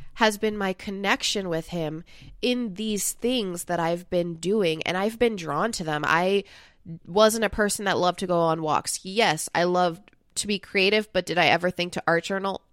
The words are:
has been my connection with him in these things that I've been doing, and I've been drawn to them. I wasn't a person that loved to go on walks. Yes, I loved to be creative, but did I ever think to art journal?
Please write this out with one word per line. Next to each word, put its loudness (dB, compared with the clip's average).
has 2
been -2
my -2
connection -2
with -4
him -6
in -2
these -4
things -2
that -2
I've -2
been -2
doing, 0
and -2
I've -2
been 2
drawn -2
to -8
them. -2
I 2
wasn't 4
a 0
person 0
that 2
loved 2
to -4
go 2
on 2
walks. -2
Yes, 2
I 4
loved 0
to -6
be 0
creative, 0
but 0
did -2
I 4
ever 4
think -6
to -6
art 2
journal? -4